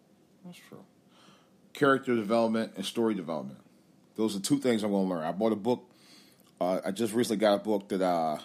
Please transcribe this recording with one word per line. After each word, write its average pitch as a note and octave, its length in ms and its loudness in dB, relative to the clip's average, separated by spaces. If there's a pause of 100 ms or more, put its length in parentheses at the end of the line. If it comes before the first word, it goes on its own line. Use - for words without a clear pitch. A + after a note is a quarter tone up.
(440)
that's F3+ 140 -20 (100)
true. - 160 -20 (880)
Character C3 440 4
development A2+ 600 2
and G2 80 -6
story A2+ 300 0
development. D2+ 460 -6 (560)
Those G#2+ 200 0
are F#2+ 40 -6
two C#3 180 0
things A#2 240 0
I'm G#2 80 0
gonna G2 180 2
learn. E2+ 160 -4
I E2+ 80 -2
bought A2 200 0
a G#2 40 -2
book. A2+ 340 -2 (680)
Uh, F2+ 240 0
I G2 80 -4
just G2+ 200 -2
recently A2 280 0
got G#2 140 6
a G2+ 40 2
book G#2 300 -2
that, F#2+ 120 -2
uh, D#2+ 440 0